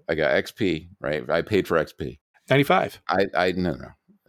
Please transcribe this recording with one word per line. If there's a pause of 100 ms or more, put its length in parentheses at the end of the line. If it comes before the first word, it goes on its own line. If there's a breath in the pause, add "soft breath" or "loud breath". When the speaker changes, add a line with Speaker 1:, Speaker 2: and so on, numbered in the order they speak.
Speaker 1:
I
got
X
P, (140)
right?
I
paid
for
X
P. (320)
Speaker 2:
Ninety-five.
Speaker 1:
I, (100)
I,
no,
no, (400)